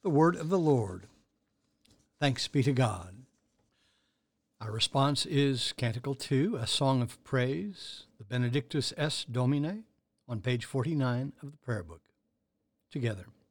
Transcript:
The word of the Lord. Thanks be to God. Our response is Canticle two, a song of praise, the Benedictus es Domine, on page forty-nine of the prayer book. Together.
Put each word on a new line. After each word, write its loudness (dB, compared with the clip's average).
The -2
word 6
of -6
the 4
Lord. 2
Thanks 0
be 0
to 2
God. -2
Our -8
response 2
is 2
Canticle -2
two, 0
a -4
song 2
of -6
praise, -4
the -18
Benedictus -2
es -2
Domine, 0
on -6
page -2
forty-nine -2
of -14
the -20
prayer -6
book. -16
Together. -4